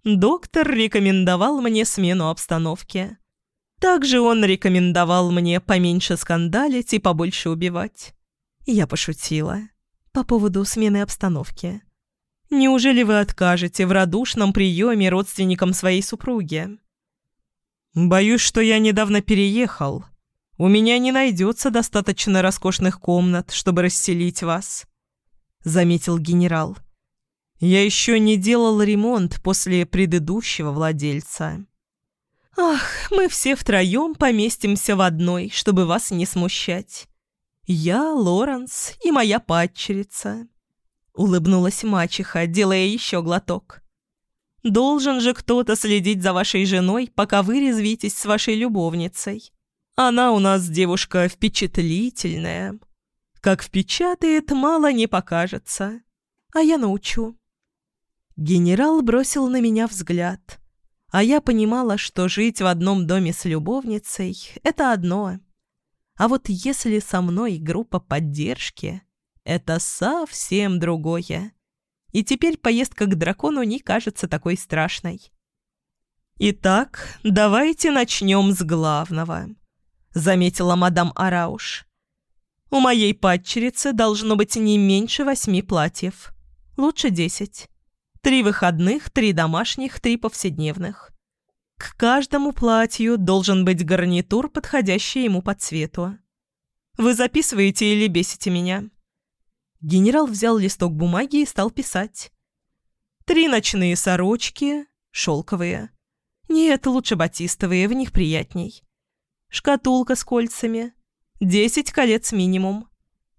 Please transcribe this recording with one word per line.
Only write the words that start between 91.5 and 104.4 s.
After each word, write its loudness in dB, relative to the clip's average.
К -16
каждому 2
платью 2
должен 2
быть 2
гарнитур, 0
подходящий -2
ему 0
по -4
цвету. -8
Вы 2
записываете 0
или 2
бесите -4
меня?» -4
Генерал 2
взял 0
листок -2
бумаги 0
и -2
стал -4
писать. -8
«Три 4
ночные 0
сорочки, -2